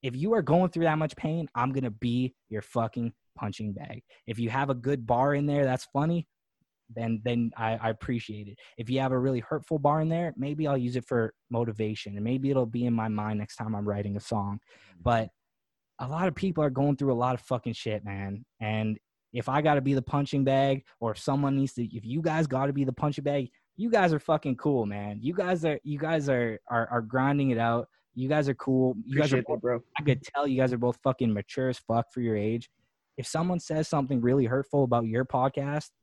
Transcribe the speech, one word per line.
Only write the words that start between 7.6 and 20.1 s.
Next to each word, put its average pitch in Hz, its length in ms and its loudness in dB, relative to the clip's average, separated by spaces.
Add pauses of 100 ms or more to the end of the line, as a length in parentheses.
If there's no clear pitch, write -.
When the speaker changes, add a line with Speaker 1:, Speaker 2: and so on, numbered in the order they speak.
Speaker 1:
I 113 140 -2
appreciate 110 580 -6
it. 101 80 -18 (220)
If 113 100 -8
you 131 120 0
have 131 120 0
a 127 60 2
really 127 220 0
hurtful 156 380 -4
bar 147 220 2
in 156 80 2
there, 165 300 -2
maybe 147 280 -2
I'll 139 120 2
use 123 180 0
it 120 100 -4
for 113 280 0 (160)
motivation, 110 640 -4
and 101 100 -6
maybe 131 260 0
it'll 131 140 4
be 120 220 -2
in 120 80 2
my 113 140 0
mind 107 320 -2
next - 160 -10
time 110 180 -4
I'm 104 120 -4
writing 101 300 -2
a 101 40 -4
song. 104 400 -4 (420)
But 113 260 2 (720)
a 123 100 -6
lot 165 200 0
of 160 60 -2
people 170 300 0
are 147 60 4
going 139 260 2
through 135 160 2
a - 20 4
lot 123 200 2
of 123 80 -6
fucking 120 320 -4
shit, 107 300 -6
man. 98 420 -6 (140)
And 107 380 0 (360)
if 120 160 -4
I 139 100 2
gotta 147 220 4
be 139 100 2
the 135 80 2
punching 139 440 0